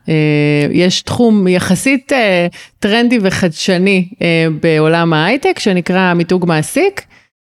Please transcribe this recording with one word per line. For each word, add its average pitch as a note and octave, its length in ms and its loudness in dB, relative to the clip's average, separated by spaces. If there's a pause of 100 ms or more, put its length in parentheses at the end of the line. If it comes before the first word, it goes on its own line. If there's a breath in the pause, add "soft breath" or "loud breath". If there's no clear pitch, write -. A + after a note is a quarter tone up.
אה, E3 40 0 (580)
יש F3 300 0
תחום A3 460 2
יחסית, F#3+ 640 0
אה, G3 340 0 (320 loud breath)
טרנדי A#3 420 0
וחדשני, F#3 880 0 (120)
אה, E3 260 0 (140)
בעולם E3 520 2
ההייטק, A#3 460 0
שנקרא F#3 540 0
מיתוג F3 320 0
מעסיק, F3 600 -2 (440 soft breath)